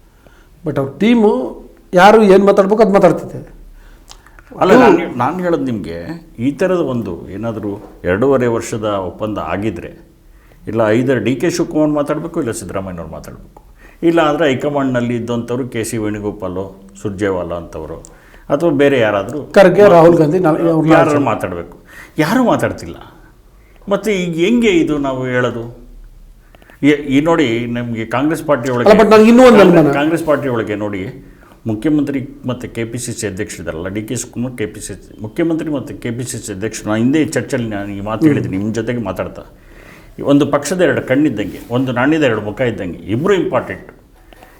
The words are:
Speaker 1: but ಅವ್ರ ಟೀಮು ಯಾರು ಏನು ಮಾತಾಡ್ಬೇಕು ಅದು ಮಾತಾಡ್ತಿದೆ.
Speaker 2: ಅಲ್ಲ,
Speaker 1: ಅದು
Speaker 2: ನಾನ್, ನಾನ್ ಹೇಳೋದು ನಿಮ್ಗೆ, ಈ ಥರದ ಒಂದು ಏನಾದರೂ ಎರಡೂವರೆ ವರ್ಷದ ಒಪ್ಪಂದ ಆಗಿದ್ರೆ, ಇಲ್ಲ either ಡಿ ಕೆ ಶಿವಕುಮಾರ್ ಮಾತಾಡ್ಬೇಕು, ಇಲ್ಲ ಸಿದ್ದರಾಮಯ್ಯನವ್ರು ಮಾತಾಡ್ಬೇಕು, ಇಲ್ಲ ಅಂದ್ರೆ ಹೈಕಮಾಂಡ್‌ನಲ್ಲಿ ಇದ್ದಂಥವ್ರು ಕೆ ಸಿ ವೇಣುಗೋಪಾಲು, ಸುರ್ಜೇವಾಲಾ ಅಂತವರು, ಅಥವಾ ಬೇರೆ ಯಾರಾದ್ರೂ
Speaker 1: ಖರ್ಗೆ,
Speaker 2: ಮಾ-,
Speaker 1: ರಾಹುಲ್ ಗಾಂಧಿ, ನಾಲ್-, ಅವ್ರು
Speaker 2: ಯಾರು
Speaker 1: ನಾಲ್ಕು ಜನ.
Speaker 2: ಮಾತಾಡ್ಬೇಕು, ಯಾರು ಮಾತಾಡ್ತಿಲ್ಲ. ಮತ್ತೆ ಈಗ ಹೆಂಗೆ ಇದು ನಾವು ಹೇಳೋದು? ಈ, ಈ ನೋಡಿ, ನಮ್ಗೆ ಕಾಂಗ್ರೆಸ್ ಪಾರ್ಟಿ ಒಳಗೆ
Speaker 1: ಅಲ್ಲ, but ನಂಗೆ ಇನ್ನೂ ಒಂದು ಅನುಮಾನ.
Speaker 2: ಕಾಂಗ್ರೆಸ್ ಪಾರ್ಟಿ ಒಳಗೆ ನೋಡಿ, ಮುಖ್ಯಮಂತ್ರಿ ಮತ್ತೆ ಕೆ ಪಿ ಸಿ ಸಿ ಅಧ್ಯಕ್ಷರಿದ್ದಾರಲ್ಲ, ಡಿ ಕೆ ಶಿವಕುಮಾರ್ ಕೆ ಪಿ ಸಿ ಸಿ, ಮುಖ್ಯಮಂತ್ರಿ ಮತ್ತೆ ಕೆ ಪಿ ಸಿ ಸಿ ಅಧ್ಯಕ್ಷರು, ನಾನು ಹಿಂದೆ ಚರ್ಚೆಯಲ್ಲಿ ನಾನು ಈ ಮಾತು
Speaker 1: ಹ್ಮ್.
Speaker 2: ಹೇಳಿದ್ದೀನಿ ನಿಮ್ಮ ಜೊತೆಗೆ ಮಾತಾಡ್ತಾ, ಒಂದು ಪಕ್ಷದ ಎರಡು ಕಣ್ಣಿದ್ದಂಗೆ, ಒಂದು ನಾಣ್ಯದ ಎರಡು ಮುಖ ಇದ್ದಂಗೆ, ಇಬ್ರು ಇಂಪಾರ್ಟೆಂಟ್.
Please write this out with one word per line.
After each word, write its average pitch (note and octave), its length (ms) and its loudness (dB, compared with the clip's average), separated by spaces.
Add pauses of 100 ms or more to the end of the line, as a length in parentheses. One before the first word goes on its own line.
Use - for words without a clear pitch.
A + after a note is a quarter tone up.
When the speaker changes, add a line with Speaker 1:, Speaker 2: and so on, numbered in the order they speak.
(680)
Speaker 1:
but C#3+ 120 -4
ಅವ್ರ C3+ 200 -2
ಟೀಮು A#3 640 2 (320)
ಯಾರು G#3 280 8
ಏನು G3 240 6
ಮಾತಾಡ್ಬೇಕು G3+ 360 4
ಅದು F#3+ 100 2
ಮಾತಾಡ್ತಿದೆ. E3+ 560 2 (1120)
Speaker 2:
ಅಲ್ಲ, F3 120 4
Speaker 1:
ಅದು A3+ 260 6
Speaker 2:
ನಾನ್, D#3 200 -6
ನಾನ್ D3 220 -2
ಹೇಳೋದು E3+ 240 -2
ನಿಮ್ಗೆ, G2 600 -8 (120)
ಈ B2 120 -2
ಥರದ F#3 280 0
ಒಂದು G2+ 520 -6
ಏನಾದರೂ G#2 600 -8 (140)
ಎರಡೂವರೆ B2 420 2
ವರ್ಷದ A#2 380 -4
ಒಪ್ಪಂದ G2+ 540 -4
ಆಗಿದ್ರೆ, F2+ 680 -6 (580)
ಇಲ್ಲ A2 140 -4
either B2 380 2
ಡಿ A2+ 180 -2
ಕೆ F3 140 -2
ಶಿವಕುಮಾರ್ D3+ 400 0
ಮಾತಾಡ್ಬೇಕು, D3+ 500 -4
ಇಲ್ಲ A#2+ 120 -4
ಸಿದ್ದರಾಮಯ್ಯನವ್ರು F2+ 600 -10
ಮಾತಾಡ್ಬೇಕು, D2+ 500 -18 (400)
ಇಲ್ಲ E3 200 2
ಅಂದ್ರೆ D3+ 260 0
ಹೈಕಮಾಂಡ್‌ನಲ್ಲಿ C3 680 -2
ಇದ್ದಂಥವ್ರು A#2+ 520 -6
ಕೆ A#2 160 -6
ಸಿ A#2 140 -6
ವೇಣುಗೋಪಾಲು, G2 880 -8 (140)
ಸುರ್ಜೇವಾಲಾ F#2 540 -4
ಅಂತವರು, D#2+ 380 -12 (540)
ಅಥವಾ D#3 220 0
ಬೇರೆ C#3 280 2
ಯಾರಾದ್ರೂ A2 440 -2
Speaker 1:
ಖರ್ಗೆ, F#3+ 400 6
Speaker 2:
ಮಾ-, G#3 80 8
Speaker 1:
ರಾಹುಲ್ E3+ 260 8
ಗಾಂಧಿ, D#3 220 2
ನಾಲ್-, D#3+ 300 0
ಅವ್ರು D#3+ 200 0
Speaker 2:
ಯಾರು D#3+ 100 6
Speaker 1:
ನಾಲ್ಕು D#3 180 2
ಜನ. C#3+ 80 0
Speaker 2:
ಮಾತಾಡ್ಬೇಕು, F#2 540 -6 (400)
ಯಾರು G3+ 260 0
ಮಾತಾಡ್ತಿಲ್ಲ. A#2 520 -2 (920)
ಮತ್ತೆ G3 260 -2
ಈಗ F3 300 -2
ಹೆಂಗೆ A#3 240 2
ಇದು D#3+ 300 2
ನಾವು C3 280 -4
ಹೇಳೋದು? A#2+ 520 -4 (1040)
ಈ, C#3+ 80 4
ಈ C#3+ 300 0
ನೋಡಿ, C#3+ 460 0
ನಮ್ಗೆ A#2 400 -6
ಕಾಂಗ್ರೆಸ್ D3 380 -2
ಪಾರ್ಟಿ C3+ 260 -2
ಒಳಗೆ B2 200 2
Speaker 1:
ಅಲ್ಲ, G#3+ 100 6
but G#3 120 6
ನಂಗೆ A3 160 8
ಇನ್ನೂ A#3+ 180 8
ಒಂದು A3+ 140 8
ಅನುಮಾನ. E3+ 320 6
Speaker 2:
ಕಾಂಗ್ರೆಸ್ D#3 320 0
ಪಾರ್ಟಿ C3+ 240 0
ಒಳಗೆ G#2+ 260 -2
ನೋಡಿ, G2+ 520 -8 (400)
ಮುಖ್ಯಮಂತ್ರಿ C#3 800 -2
ಮತ್ತೆ A#2+ 220 -8
ಕೆ A#2 160 -8
ಪಿ A#2+ 140 -8
ಸಿ A#2+ 140 -8
ಸಿ A2 140 -8
ಅಧ್ಯಕ್ಷರಿದ್ದಾರಲ್ಲ, F#2 640 -8
ಡಿ G#2 140 -8
ಕೆ A#2 140 -8
ಶಿವಕುಮಾರ್ B2 420 -8
ಕೆ G#2+ 80 -4
ಪಿ G#2 140 -12
ಸಿ G2+ 140 -14
ಸಿ, - 280 -20
ಮುಖ್ಯಮಂತ್ರಿ D#3+ 480 -8
ಮತ್ತೆ C3+ 240 -10
ಕೆ A#2+ 160 -12
ಪಿ B2 140 -10
ಸಿ B2 140 -12
ಸಿ A2 140 -12
ಅಧ್ಯಕ್ಷರು, G2+ 360 -10
ನಾನು A2 140 -2
ಹಿಂದೆ C#3+ 220 2
ಚರ್ಚೆಯಲ್ಲಿ A#2+ 460 -4
ನಾನು G2+ 220 -8
ಈ G2 80 -10
ಮಾತು A2 200 -6
Speaker 1:
ಹ್ಮ್. D#3+ 80 4
Speaker 2:
ಹೇಳಿದ್ದೀನಿ B2 280 -2
ನಿಮ್ಮ G#2 180 -4
ಜೊತೆಗೆ A#2 280 -6
ಮಾತಾಡ್ತಾ, F#2 400 -8 (800)
ಒಂದು C#3+ 240 2
ಪಕ್ಷದ D#3 340 -2
ಎರಡು C#3 280 0
ಕಣ್ಣಿದ್ದಂಗೆ, A2+ 520 -2 (100)
ಒಂದು B2 220 -2
ನಾಣ್ಯದ C#3+ 300 0
ಎರಡು A2+ 180 0
ಮುಖ G#2 200 -6
ಇದ್ದಂಗೆ, G2+ 380 -4
ಇಬ್ರು C3 360 -2
ಇಂಪಾರ್ಟೆಂಟ್. - 580 -4 (680)